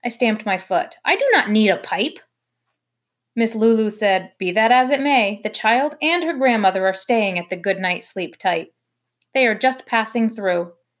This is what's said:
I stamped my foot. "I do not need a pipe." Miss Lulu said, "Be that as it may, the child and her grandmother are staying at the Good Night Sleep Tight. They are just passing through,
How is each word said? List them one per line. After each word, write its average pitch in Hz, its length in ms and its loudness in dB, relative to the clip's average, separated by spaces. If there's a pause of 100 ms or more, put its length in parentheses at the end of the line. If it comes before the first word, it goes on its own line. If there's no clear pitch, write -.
I 240 40 -2
stamped 220 360 -2
my 190 120 -2
foot. - 460 -4
"I 339 120 0
do 539 180 -2
not 254 160 2
need 214 200 4
a 175 80 2
pipe." 202 420 -6 (1160)
Miss 226 200 0
Lulu 220 340 2
said, 190 480 -2
"Be 180 140 -4
that 220 200 2
as 254 200 4
it 277 100 0
may, 226 400 0
the 214 80 -6
child 254 520 0
and 339 220 0
her 330 100 -4
grandmother 208 520 2
are 190 80 2
staying 196 460 -2
at 175 100 -10
the 180 80 -4
Good 190 220 -2
Night 180 260 -4
Sleep - 320 -8
Tight. 170 360 -4 (600)
They 262 140 2
are 214 80 0
just 254 320 -2
passing 226 420 0
through, 180 440 -4 (260)